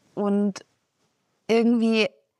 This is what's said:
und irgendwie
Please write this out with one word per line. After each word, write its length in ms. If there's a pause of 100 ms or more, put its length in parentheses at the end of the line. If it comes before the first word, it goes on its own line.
(140)
und 500 (840)
irgendwie 600 (320)